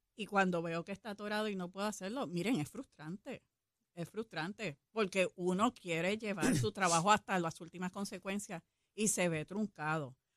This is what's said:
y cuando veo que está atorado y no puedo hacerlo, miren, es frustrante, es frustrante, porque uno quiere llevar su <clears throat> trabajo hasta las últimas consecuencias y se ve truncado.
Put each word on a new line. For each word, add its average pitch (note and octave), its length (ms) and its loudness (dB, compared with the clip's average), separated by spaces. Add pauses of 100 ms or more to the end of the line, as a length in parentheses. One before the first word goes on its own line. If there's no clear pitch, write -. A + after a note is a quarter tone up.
(180)
y G#3+ 80 -6
cuando F#3 360 2
veo E3+ 220 -2
que - 80 -10
está G3+ 200 -10
atorado G#3 360 -4
y G#3 80 -4
no F3+ 160 -6
puedo G3 160 -4
hacerlo, G#3 400 -4
miren, F3 320 0
es D3 100 -4
frustrante, G3+ 720 -12 (540)
es E3+ 140 -6
frustrante, F#3 680 -6 (140)
porque G3 440 2
uno F#3 380 2
quiere F3 440 0
llevar G#3 380 2
su G3+ 160 2
<clears throat> - 20 -12
trabajo F3 380 4
hasta G#3 280 4
las E3 220 -2
últimas F3+ 300 -6
consecuencias G3 720 -6 (320)
y G#3+ 140 4
se F3+ 200 4
ve D#3 160 -2
truncado. D#3 720 -2 (220)